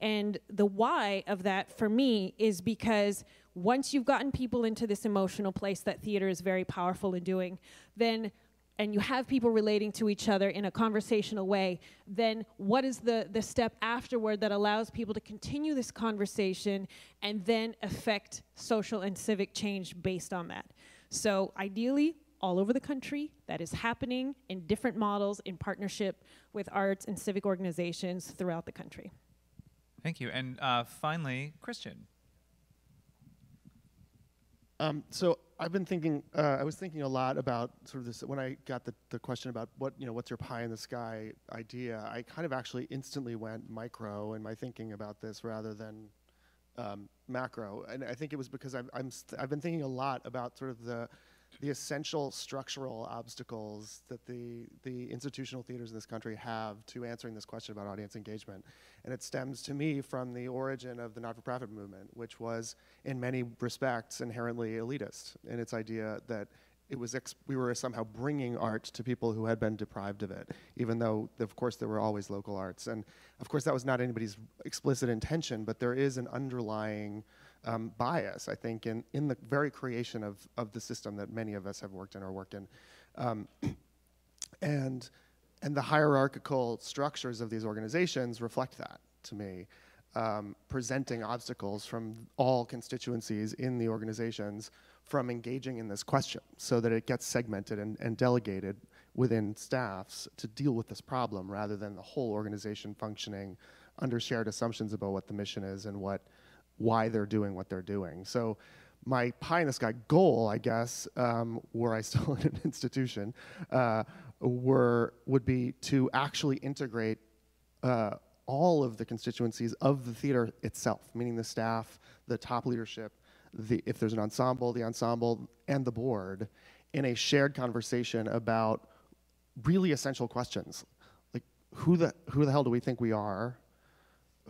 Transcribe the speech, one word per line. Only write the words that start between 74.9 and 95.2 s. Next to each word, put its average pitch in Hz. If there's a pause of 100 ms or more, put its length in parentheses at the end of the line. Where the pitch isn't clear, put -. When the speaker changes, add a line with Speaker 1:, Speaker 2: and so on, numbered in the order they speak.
Speaker 3:
intention, 117
but 110
there 123
is 131
an 123
underlying, 107 (420)
um, 113
bias, 120
I 101
think, 113
in, 113
in 147
the 123 (120)
very 143
creation 120
of, 101 (200)
of 110
the 113
system 107
that 101
many 110
of 95
us 101
have 95
worked 95
in 98
or 95
work 95
in. 98 (500)
Um, 113 (160)
<clears throat> - (840)
and, 131 (540)
and 143
the 135
hierarchical 135
structures 139
of 113
these 110
organizations 117
reflect 127
that - (240)
to -
me, 95 (480)
um, 107 (120)
presenting 127
obstacles 107
from 113 (200)
all 127
constituencies 113
in 127
the 113
organizations 110 (380)
from 131